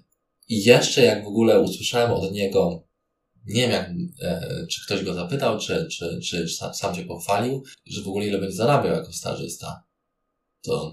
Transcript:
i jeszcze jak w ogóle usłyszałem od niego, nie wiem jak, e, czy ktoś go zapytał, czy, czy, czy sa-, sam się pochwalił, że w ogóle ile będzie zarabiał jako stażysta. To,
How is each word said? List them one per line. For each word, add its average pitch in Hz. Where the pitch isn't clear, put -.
i 104
jeszcze 123
jak 104
w 104
ogóle 104
usłyszałem 120
od 95
niego, 95
nie 107
wiem 117
jak, 90
e, -
czy -
ktoś 95
go 92
zapytał, 95
czy, -
czy, 87
czy 85
sa-, -
sam 95
się 90
pochwalił, 101
że 98
w 92
ogóle 101
ile 98
będzie 95
zarabiał 107
jako -
stażysta. -
To, 80